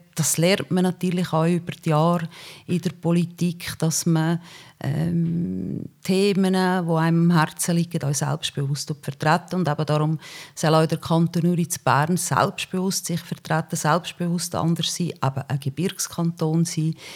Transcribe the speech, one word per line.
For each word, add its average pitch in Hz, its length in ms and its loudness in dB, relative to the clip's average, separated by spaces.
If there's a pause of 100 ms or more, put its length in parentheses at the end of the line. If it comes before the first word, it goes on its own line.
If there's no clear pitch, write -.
(160)
das - 220 0
lernt 185 340 2
man 180 100 2
natürlich 180 500 -2
auch 160 140 2
über 175 260 0
die - 180 -6
Jahre 165 380 2 (380)
in 170 140 0
der 170 100 -4
Politik, 170 880 -2
dass 160 280 0
man, 165 340 2 (420)
ähm, 170 1000 -2 (180)
Themen, 190 500 2
die 190 60 2
einem 170 720 2
am 170 60 6
Herzen 160 400 2
liegen, 170 260 -2
auch 143 120 0
selbstbewusst 143 840 -4
vertreten. 170 560 -2
Und 175 120 0
eben 147 180 -2
darum 156 320 2 (360)
soll 156 200 2
auch 160 120 6
der 160 120 -2
Kanton 165 480 2
Uri 170 220 0
zu - 120 -6
Bern 147 360 2
selbstbewusst 185 920 -2
sich 170 140 -2
vertreten, - 560 -4
selbstbewusst 170 760 -2
anders 165 400 0
sein, 175 140 -2
eben - 400 -2
ein 139 120 -2
Gebirgskanton 165 1040 -2
sein, 160 300 -2 (220)